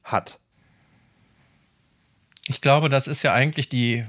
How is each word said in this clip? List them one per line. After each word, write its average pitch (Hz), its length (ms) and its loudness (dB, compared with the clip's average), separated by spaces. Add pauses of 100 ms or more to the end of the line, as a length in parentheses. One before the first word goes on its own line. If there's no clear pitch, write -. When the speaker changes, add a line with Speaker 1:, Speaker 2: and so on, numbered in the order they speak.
Speaker 1:
hat? - 320 -6 (2000)
Speaker 2:
Ich - 120 -4
glaube, 147 300 4
das 135 180 0
ist 143 160 -4
ja 135 100 2
eigentlich 139 360 0
die 117 400 0